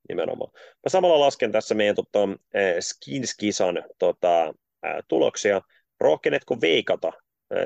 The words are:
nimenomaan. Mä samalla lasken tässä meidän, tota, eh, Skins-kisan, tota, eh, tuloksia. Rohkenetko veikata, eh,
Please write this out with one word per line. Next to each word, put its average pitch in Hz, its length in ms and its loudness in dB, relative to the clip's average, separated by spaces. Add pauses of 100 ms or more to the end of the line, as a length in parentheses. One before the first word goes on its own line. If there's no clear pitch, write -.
nimenomaan. - 440 -6
Mä - 360 -10
samalla 180 300 4
lasken 135 320 2
tässä 110 240 -2
meidän, 104 200 2
tota, - 240 -2 (340)
eh, 98 260 2
Skins-kisan, 104 1040 -4 (160)
tota, 87 460 2 (380)
eh, 78 240 -8
tuloksia. 117 540 0 (380)
Rohkenetko 147 640 0
veikata, 113 500 0 (400)
eh, 90 140 -2